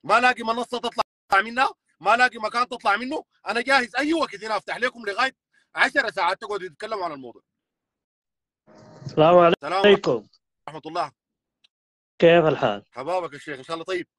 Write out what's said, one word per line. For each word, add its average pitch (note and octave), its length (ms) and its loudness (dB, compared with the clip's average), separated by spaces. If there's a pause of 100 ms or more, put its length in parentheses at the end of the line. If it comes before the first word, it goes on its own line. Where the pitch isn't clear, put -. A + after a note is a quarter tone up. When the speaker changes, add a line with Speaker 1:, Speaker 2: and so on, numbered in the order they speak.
Speaker 1:
ما G#3+ 160 4
لاقي B3 220 0
منصة A#3 360 -4
تطلع A#3 240 -6 (420)
منها، A#3+ 260 0 (300)
ما G3 160 2
لاقي A#3+ 220 2
مكان A3+ 300 -2
تطلع A3+ 280 -2
منه، B3+ 280 -8 (240)
أنا A3+ 120 -4
جاهز B3 360 0
أي D4+ 180 0
وقت G#3+ 300 -4
هنا A3 120 -4
أفتح F3+ 200 -6
لكم A#3+ 300 -6
لغاية A3+ 260 -2 (420)
عشر B3 360 0
ساعات F#3 300 -2
تقعدوا G3 280 -8
تتكلموا G#3 360 -10
عن E3 80 -6
الموضوع. B2+ 300 -16 (1600)
Speaker 2:
السلام E3+ 480 6
Speaker 1:
السلام D#3 200 -6
Speaker 2:
عليكم. F#3+ 540 4 (400)
Speaker 1:
ورحمة D3+ 200 -14
الله. D#3 260 -6 (1040)
Speaker 2:
كيف E3+ 260 6
الحال؟ B2 460 -2
Speaker 1:
حبابك D#3+ 420 -8
يا C#3+ 60 -18
شيخ، C#3+ 200 -14
إن C3 60 -18
شاء E3 100 -10
الله E3 100 -12
طيب. F3 220 -8 (120)